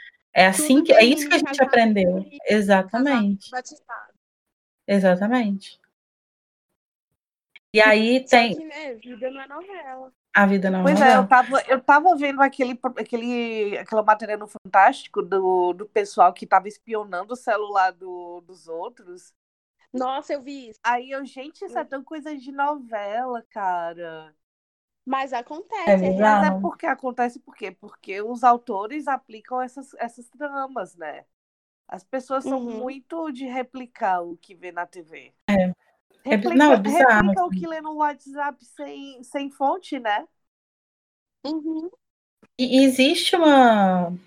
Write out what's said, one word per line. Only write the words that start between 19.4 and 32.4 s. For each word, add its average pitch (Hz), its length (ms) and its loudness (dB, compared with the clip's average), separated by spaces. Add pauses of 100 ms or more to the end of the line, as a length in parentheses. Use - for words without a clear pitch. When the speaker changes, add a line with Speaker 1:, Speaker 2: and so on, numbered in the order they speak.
Speaker 2:
Nossa, 269 420 -8
eu 285 80 -10
vi 262 280 -18
isso. - 120 -20
Speaker 3:
Aí 247 280 -4
eu, 277 140 -10
gente, 277 400 -18
isso - 140 -14
é 320 40 -6
Speaker 2:
Eu 247 60 -12
Speaker 3:
tão 269 160 -12
coisa 302 320 -14
de 269 160 -18
novela, 240 1000 -6
cara. 170 840 -8 (720)
Speaker 2:
Mas 269 280 -6
acontece, 320 580 -8
Speaker 1:
É - 40 6
Speaker 2:
é 190 40 2
Speaker 3:
Mas 185 140 -2
Speaker 1:
bizarro. 202 460 2
Speaker 3:
é - 20 -8
porque - 260 -8
acontece 247 540 -6
por - 160 -20
quê? 196 140 -12
Porque 196 520 -16
os 240 220 -8
autores 240 640 -2
aplicam 254 520 -10
essas, 254 340 -14
essas 240 340 -14
tramas, 269 640 -12
né? 147 300 -14 (600)
As - 180 -18
pessoas 262 400 -8